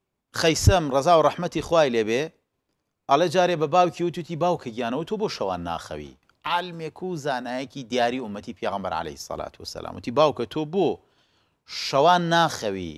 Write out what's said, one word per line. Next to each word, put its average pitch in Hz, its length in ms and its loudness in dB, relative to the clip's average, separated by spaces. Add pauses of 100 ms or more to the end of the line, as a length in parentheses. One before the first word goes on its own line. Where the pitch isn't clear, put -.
(340)
خەیسەم، 165 560 4
ڕەزا 139 260 4
و 156 60 8
ڕەحمەتی 160 400 0
خوای 156 280 4
لێبێ، 117 320 0 (840)
ئەڵێ 151 200 6
جارێ 175 280 2
بە 156 100 0
باوکی 170 380 2
وتوتی: 170 320 -6
«باوکە 165 320 -2
گیانەوە، 120 400 -4
تۆ 214 80 -6
بۆ 196 120 -2
شەوان 92 320 -4
ناخەوی؟» 80 540 -8 (300)
عالمێک 170 580 -6
و 185 140 -6
زانایەکی 131 680 -6
دیاری 120 340 0
ئومەتی 104 360 -10
پێغەمبەر 98 380 -4
عەلەیهی 80 340 -6
سەڵات 78 300 -10
وسەلام. - 400 -12
وتی: 98 140 -10
باوکە، 127 360 2
تۆ 156 160 -6 (100)
بۆ 180 160 2 (840)
شەوان 170 580 4
ناخەوی، 104 680 0